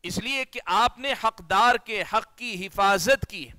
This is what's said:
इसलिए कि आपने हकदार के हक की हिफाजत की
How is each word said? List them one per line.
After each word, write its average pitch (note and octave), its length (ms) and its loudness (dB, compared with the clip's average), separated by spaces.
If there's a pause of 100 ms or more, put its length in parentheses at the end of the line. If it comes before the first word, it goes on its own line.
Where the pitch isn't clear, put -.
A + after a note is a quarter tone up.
इसलिए A#3+ 420 -6
कि - 140 -14
आपने A#3+ 540 0
हकदार A3 680 2
के G#3 240 -6
हक G#3+ 220 -2 (120)
की A#3+ 180 -10
हिफाजत G3 680 2
की D3+ 220 -14 (100)